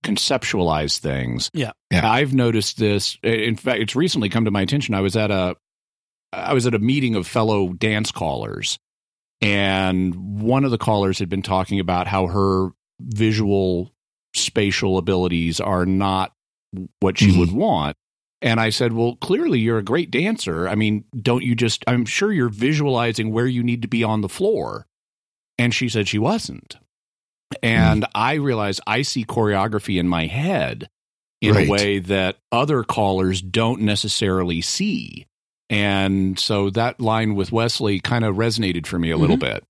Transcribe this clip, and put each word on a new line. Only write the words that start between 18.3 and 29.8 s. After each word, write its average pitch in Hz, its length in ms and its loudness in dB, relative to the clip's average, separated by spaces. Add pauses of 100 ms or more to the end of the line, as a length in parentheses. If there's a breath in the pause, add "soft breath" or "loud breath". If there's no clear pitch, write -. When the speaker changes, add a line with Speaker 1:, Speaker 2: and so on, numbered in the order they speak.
Speaker 1:
And 117 180 2
I 110 100 2
said, 117 220 0
"Well, 120 240 0
clearly 214 440 0
you're 113 180 0
a 104 60 -4
great 147 260 -2
dancer. 98 580 -2
I 98 60 -2
mean, 107 300 0 (160)
don't 120 220 2
you 123 120 0
just, 117 320 -2
I'm 123 180 2
sure 196 280 -2
you're 131 180 2
visualizing 117 840 0
where 117 140 0
you 123 160 0
need 120 200 0
to 113 60 -6
be 117 160 2
on 107 160 0
the 95 80 -2
floor." 73 580 -4 (720)
And 120 160 2
she 123 140 -2
said 110 180 0
she 104 120 -2
wasn't. 135 580 -4 (840)
And 113 400 4
Speaker 3:
Mm. 107 120 -4
Speaker 1:
I 117 200 0
realized 113 520 0
I 113 160 0
see 127 220 -4
choreography 104 720 0